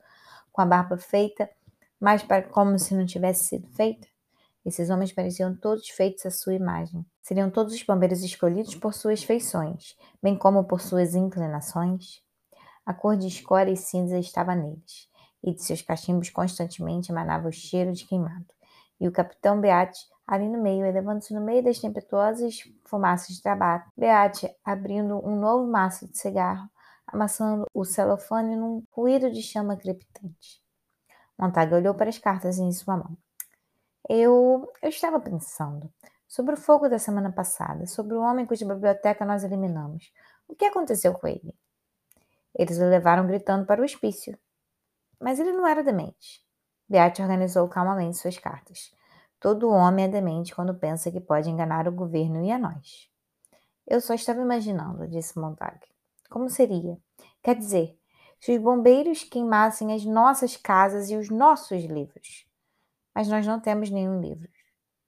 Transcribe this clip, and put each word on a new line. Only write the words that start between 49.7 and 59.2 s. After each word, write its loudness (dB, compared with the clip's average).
é 0
demente -2
quando -4
pensa -4
que -6
pode 0
enganar -2
o -2
governo -2
e 0
a 0
nós." -8
"Eu 2
só -2
estava -4
imaginando", -4
disse -8
Montag. -8
"Como -4
seria? 0
Quer 2
dizer, -2
se 2
os 0
bombeiros 6